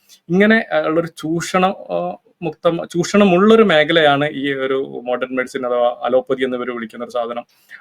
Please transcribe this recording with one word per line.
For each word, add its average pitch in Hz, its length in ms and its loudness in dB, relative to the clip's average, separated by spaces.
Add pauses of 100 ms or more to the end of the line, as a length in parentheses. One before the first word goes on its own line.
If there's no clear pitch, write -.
(300)
ഇങ്ങനെ, 214 440 4
ആ, 156 60 0
ഉള്ളൊരു 160 280 0 (100)
ചൂഷണം, 170 520 -2
ആ, 180 480 -6 (240)
മുക്തം-, 165 440 -2
ചൂഷണമുള്ളൊരു 202 800 4
മേഖലയാണ് 151 680 4
ഈ 139 220 -4
ഒരു 135 520 -4
മോഡേൺ 127 300 -4
മെഡിസിൻ 127 300 -6
അഥവാ 123 380 0
അലോപ്പതി 127 400 0
എന്നിവർ 123 320 -4
വിളിക്കുന്ന 117 300 -10
ഒരു 113 60 -14
സാധനം. 120 340 -6 (360)